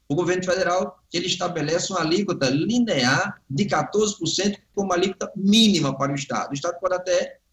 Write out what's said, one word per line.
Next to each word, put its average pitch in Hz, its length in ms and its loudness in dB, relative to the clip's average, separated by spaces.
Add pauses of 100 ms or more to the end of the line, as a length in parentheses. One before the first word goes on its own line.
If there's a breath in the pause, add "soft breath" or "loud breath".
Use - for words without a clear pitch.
o 143 60 -2
governo 180 280 0
federal, 185 540 0 (160)
ele 180 140 -4
estabelece 175 640 -2
uma 180 100 -2
alíquota 165 480 0
linear 180 1000 0
de 139 160 0
quatorze 202 520 0
por - 100 -4
cento 202 320 0 (140)
como 196 180 -2
alíquota 190 440 -2
mínima 196 600 4
para 139 160 0
o 143 40 -2
estado. 127 360 -4
O - 20 -10
estado 175 260 -6
pode 185 160 -2
até, 180 420 -2 (160)